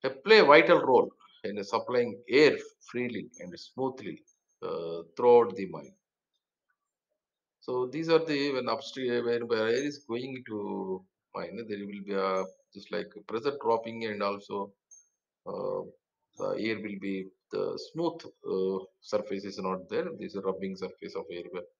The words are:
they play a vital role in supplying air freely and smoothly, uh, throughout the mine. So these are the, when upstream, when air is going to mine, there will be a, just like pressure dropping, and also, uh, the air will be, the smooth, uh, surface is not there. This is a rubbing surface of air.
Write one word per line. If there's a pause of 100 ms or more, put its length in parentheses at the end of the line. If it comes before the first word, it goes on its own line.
they (120)
play
a
vital
role (340)
in
supplying
air (360)
freely (140)
and
smoothly, (420)
uh, (160)
throughout
the
mine. (1700)
So
these
are
the,
when
upstream,
when
air
is
going
to (300)
mine, (100)
there
will
be
a, (320)
just
like (200)
pressure
dropping,
and
also, (760)
uh, (560)
the
air
will
be, (260)
the (140)
smooth,
uh, (160)
surface
is
not
there. (140)
This
is
a
rubbing
surface
of (100)
air. (360)